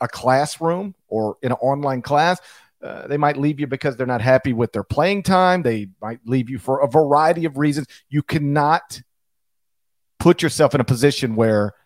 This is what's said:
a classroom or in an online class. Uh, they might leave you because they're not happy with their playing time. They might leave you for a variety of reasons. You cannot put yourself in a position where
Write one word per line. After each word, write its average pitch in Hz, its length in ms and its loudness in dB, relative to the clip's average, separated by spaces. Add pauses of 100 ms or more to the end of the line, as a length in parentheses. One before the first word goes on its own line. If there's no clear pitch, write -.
a 123 60 -2
classroom 165 880 -2 (120)
or 107 340 -4
in 123 100 -2
an 123 100 -2
online 135 400 -2
class. 156 400 0 (400)
Uh, - 260 -14
they 143 80 -4
might 147 220 0
leave 143 240 0
you 143 60 -4
because 135 280 -4
they're 123 120 -4
not 123 140 -2
happy 131 300 4
with 117 220 -2
their 104 100 -4
playing 196 400 0
time. 185 380 2
They 113 260 -2 (140)
might 113 240 -10
leave 120 240 -2
you 127 100 -8
for 135 200 -2
a 143 80 2
variety 156 580 2
of 143 120 -6
reasons. 147 300 0 (220)
You 143 140 -2
cannot 147 800 -2 (1160)
put 175 220 4
yourself 151 340 2
in 143 60 2
a - 40 2
position 123 500 0
where 107 380 2 (120)